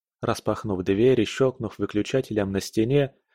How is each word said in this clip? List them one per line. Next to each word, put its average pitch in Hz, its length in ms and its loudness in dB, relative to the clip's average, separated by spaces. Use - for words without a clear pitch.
Распахнув 107 640 -4
дверь 113 380 4
и 101 40 2
щелкнув 123 520 -2
выключателем 104 760 -2
на 95 100 0
стене, 135 520 0